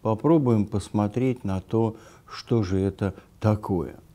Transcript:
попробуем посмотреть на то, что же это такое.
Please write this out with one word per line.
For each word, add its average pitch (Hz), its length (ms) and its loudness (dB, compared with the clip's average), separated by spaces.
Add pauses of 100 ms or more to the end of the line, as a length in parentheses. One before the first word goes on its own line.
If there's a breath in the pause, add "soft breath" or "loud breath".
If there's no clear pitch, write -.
попробуем 117 640 2
посмотреть 110 760 -2
на 95 180 -4
то, 113 360 -2 (320 loud breath)
что - 340 -2
же 95 160 -2
это 95 360 -2 (260 loud breath)
такое. 101 560 0 (180)